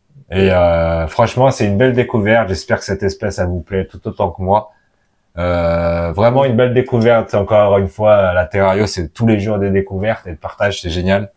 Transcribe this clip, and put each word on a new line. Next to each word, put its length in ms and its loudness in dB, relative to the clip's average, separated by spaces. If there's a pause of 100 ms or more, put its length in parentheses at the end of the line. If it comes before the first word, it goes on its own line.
(300)
Et, 220 2
euh, 560 2
franchement, 440 2
c'est 140 -2
une 120 0
belle 160 4
découverte. 560 2
J'espère 300 -4
que 60 -12
cette 180 -4
espèce, 360 -4
elle 80 -2
vous 140 -4
plaît 240 -6
tout 220 -18
autant 240 -4
que 100 -12
moi. 300 0 (680)
Euh, 760 -2
vraiment 320 2
une 120 0
belle 160 2
découverte. 600 0
Encore 440 2
une 120 0
fois, 440 2
la 120 0
Terrario, 420 0
c'est 220 -6
tous 180 -2
les 120 4
jours 200 -4
des 100 -2
découvertes 580 -4
et 40 -12
le 60 -12
partage, 440 -4
c'est 80 -8
génial. 480 -2